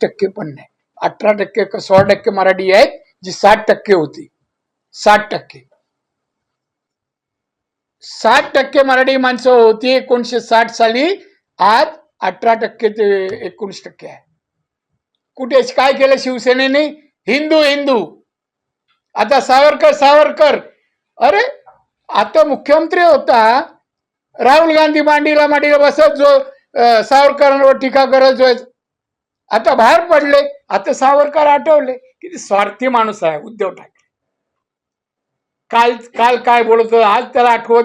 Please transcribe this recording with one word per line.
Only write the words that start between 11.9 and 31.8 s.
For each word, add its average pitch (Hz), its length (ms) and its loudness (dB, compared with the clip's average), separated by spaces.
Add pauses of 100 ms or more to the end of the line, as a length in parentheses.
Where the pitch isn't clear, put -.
अठरा 214 340 -2
टक्के 220 340 -6
ते 202 480 -4 (100)
एकोणीस - 380 -16
टक्के 170 220 -20
आहे. - 180 -20 (1080)
कुठे 254 280 0
काय 254 300 -2
केलं 269 260 0
शिवसेनेने? 254 680 -2 (400)
हिंदू, 302 360 0
हिंदू. 277 600 -4 (920)
आता 226 260 -2
सावरकर, 285 520 2
सावरकर. 285 680 2 (580)
अरे 392 260 0 (680)
आता 240 360 0
मुख्यमंत्री 311 560 -2
होता, 262 640 2 (760)
राहुल 311 360 2
गांधी 302 260 2
मांडीला 294 460 2
मांडीला 294 320 0
बसत 285 360 2
जो, 277 240 4 (420)
अ, 233 240 2
सावरकरांवर 277 720 2
टीका 269 280 0
करत 262 280 2
जो, 254 120 0 (1080)
आता 240 240 0
बाहेर 262 320 4
पडले, 285 640 0
आता 202 240 -4
सावरकर 294 540 0
आठवले. 285 460 0